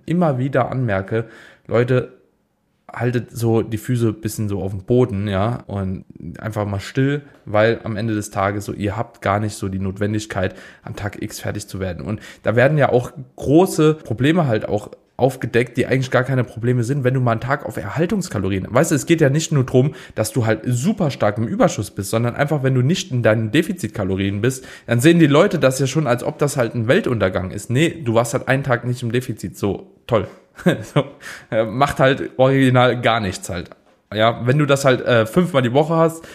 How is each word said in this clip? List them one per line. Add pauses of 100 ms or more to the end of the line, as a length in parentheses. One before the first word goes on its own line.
immer
wieder
anmerke, (400)
Leute, (800)
haltet
so
die
Füße
ein
bisschen
so
auf
dem
Boden,
ja,
und (340)
einfach
mal
still, (220)
weil
am
Ende
des
Tages
so,
ihr
habt
gar
nicht
so
die
Notwendigkeit, (280)
an
Tag
X
fertig
zu
werden.
Und (220)
da
werden
ja
auch (240)
große
Probleme
halt
auch (280)
aufgedeckt,
die
eigentlich
gar
keine
Probleme
sind,
wenn
du
mal
einen
Tag
auf
Erhaltungskalorien,
weißt
du,
es
geht
ja
nicht
nur
drum, (220)
dass
du
halt
super
stark
im
Überschuss
bist,
sondern
einfach,
wenn
du
nicht
in
deinen
Defizitkalorien
bist, (200)
dann
sehen
die
Leute
das
ja
schon,
als
ob
das
halt
ein
Weltuntergang
ist.
Nee,
du
warst
halt
einen
Tag
nicht
im
Defizit,
so, (140)
toll. (380)
<laughs>
So, (460)
äh,
macht
halt
original
gar
nichts
halt. (440)
Ja,
wenn
du
das
halt,
äh,
fünfmal
die
Woche
hast, (120)